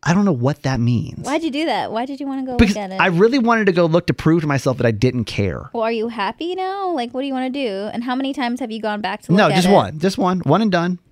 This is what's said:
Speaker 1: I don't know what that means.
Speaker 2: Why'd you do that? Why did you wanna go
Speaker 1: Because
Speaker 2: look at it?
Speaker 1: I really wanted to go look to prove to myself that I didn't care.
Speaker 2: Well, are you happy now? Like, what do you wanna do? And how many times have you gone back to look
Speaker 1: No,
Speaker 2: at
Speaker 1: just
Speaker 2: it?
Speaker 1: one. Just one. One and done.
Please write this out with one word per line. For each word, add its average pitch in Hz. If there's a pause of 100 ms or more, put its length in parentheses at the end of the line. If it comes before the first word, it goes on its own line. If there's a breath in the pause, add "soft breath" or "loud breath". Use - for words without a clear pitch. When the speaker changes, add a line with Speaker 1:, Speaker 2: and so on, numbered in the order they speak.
Speaker 1:
I -
don't 202
know 196
what 131
that 131
means. 120
Speaker 2:
Why'd 311
you 330
do 294
that? 196
Why 233
did 269
you 285
wanna 269
go 254
Speaker 1:
Because 214
Speaker 2:
look 208
at 190
it? 190
Speaker 1:
I 175
really 214
wanted 226
to 196
go 175
look 165
to -
prove 160
to 151
myself 135
that -
I 117
didn't 123
care. 85
Speaker 2:
Well, 233
are 226
you 226
happy 233
now? 370
Like, 240
what 254
do 277
you 269
wanna 254
do? 214
And 240
how 254
many 269
times 262
have 262
you 220
gone 208
back 196
to -
look 175
Speaker 1:
No, 202
Speaker 2:
at -
Speaker 1:
just 180
Speaker 2:
it? 196
Speaker 1:
one. 151
Just 185
one. 180
One 160
and 220
done. 175 (120)